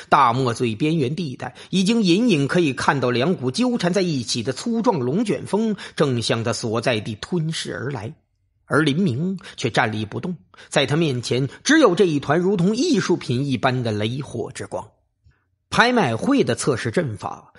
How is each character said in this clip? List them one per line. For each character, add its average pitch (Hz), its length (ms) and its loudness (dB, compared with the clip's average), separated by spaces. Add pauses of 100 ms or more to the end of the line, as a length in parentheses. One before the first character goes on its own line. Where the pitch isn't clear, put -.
大 135 260 6
漠 123 200 0
最 113 220 -2
边 156 220 0
缘 139 180 -2
地 156 200 -6
带 131 200 -10 (160)
已 190 120 2
经 226 200 2
隐 196 260 4
隐 143 180 2
可 175 120 2
以 151 140 2
看 147 260 0
到 123 100 2
两 123 260 2
股 123 140 -4
纠 240 300 0
缠 180 120 0
在 190 120 0
一 151 180 -2
起 117 220 -4
的 127 100 -2
粗 226 300 -4
壮 202 160 2
龙 143 260 -2
卷 117 220 -4
风 214 280 0 (200)
正 131 260 0
向 113 220 -2
他 117 100 -2
所 113 260 -4
在 120 200 0
地 104 160 -8
吞 160 360 -4
噬 - 220 -8
而 117 160 -6
来。 123 240 -8 (540)
而 143 160 2
林 139 120 2
明 175 420 -2 (200)
却 123 120 -2
站 117 220 2
立 107 140 -4
不 110 120 -8
动， 170 200 -6 (320)
在 147 160 2
他 139 100 0
面 147 260 0
前 127 280 -2 (120)
只 311 180 4
有 220 140 6
这 190 120 4
一 147 160 0
团 151 180 2
如 190 160 2
同 185 180 2
艺 254 280 2
术 175 160 0
品 131 280 -2
一 131 120 0
般 127 260 0
的 113 80 -2
雷 113 300 -2
火 - 320 -8
之 104 120 -12
光。 - 220 -10 (800)
拍 233 220 4
卖 165 240 2
会 233 260 2
的 120 140 2
测 127 220 0
试 117 120 -4
阵 120 280 -2
法 - 420 -12